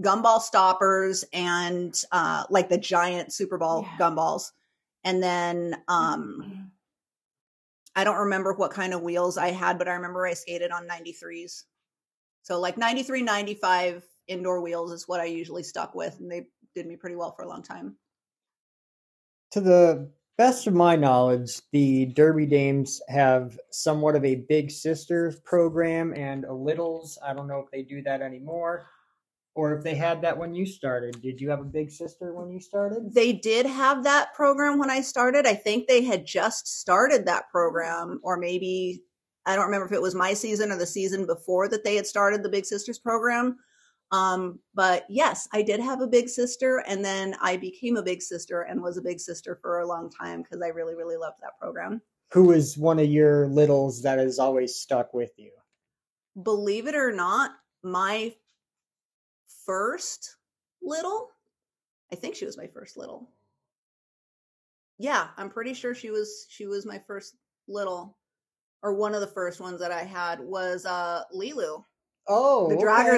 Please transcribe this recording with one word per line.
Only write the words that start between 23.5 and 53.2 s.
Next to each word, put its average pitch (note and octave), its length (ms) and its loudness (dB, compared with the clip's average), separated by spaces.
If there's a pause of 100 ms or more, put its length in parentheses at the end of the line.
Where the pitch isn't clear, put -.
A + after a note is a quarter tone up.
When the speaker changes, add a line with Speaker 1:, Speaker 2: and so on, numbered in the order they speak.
Speaker 3:
somewhat D3+ 420 2
of C#3 100 2
a C3 120 2
big D3 340 0
sister D#3+ 640 -2 (100)
program E3 680 0
and C#3 300 -8
a C3 100 -10
littles. D#3+ 680 -6
I C#3 120 -6
don't C#3+ 140 -10
know C#3 100 -6
if C3+ 140 -12
they C3+ 100 -10
do C#3 200 -12
that C3+ 200 -4
anymore, E3 640 -8 (680)
or D3+ 220 -2
if D3 80 -10
they D#3+ 120 -4
had D#3+ 260 0
that E3 160 0
when E3+ 160 -8
you F#3 120 -2
started. B2 560 -6
Did B2+ 180 -8
you C#3+ 100 -4
have C#3+ 100 -2
a C#3 40 -12
big D3 260 -6
sister E3+ 440 -12
when F3 160 -12
you F#3 100 -12
started? G3+ 520 -4
Speaker 1:
They A#3 200 6
did A3 340 0
have C4+ 380 2
that C#4+ 300 4
program C#4+ 440 4
when C#4 120 0
I C4 100 0
started. C4 460 4
I G#3+ 80 6
think G#3+ 340 0
they B3 160 8
had G#3 220 0
just F#3+ 420 -2
started G#3 580 4
that - 240 0
program, E3+ 720 -2
or F3+ 140 -2
maybe, F3+ 640 -4 (440)
I F#3+ 100 2
don't G3+ 100 2
remember G3 200 -2
if G3 60 -6
it E3+ 100 0
was F3+ 120 -2
my F#3 200 0
season G#3+ 360 -2
or F#3+ 60 -2
the F3 100 -2
season F#3+ 400 -4
before F3+ 420 0
that G#3+ 140 -2
they G#3 140 0
had G3+ 100 -2
started G3+ 360 0
the G#3 80 -4
Big G3 160 -2
Sisters G#3 320 -8
program. A#3+ 600 0 (540)
Um, F#3 480 0 (140)
but F#3 340 4
yes, A#3+ 440 0
I G#3+ 100 0
did G#3 180 0
have B3+ 200 -4
a B3+ 80 0
big A#3+ 200 4
sister, B3 580 -2
and G3 180 -4
then F#3+ 360 -4
I F#3 160 0
became F#3 400 -4
a G3+ 60 -2
big F3+ 200 -4
sister F3 400 -8
and F3+ 200 -8
was F3 140 -6
a F#3 60 -8
big F3 180 -6
sister F3 420 -12
for F3 160 -4
a F3 80 -2
long E3+ 240 -8
time E3+ 340 -12
'cause F3+ 180 -12
I E3+ 60 -4
really, E3 280 -8
really E3+ 200 -8
loved D#3+ 260 -10
that - 180 -16
program. G3 420 -8 (300)
Speaker 3:
Who F#3 120 10
was D#3+ 320 6
one D#3 220 4
of D3+ 80 6
your D3 420 6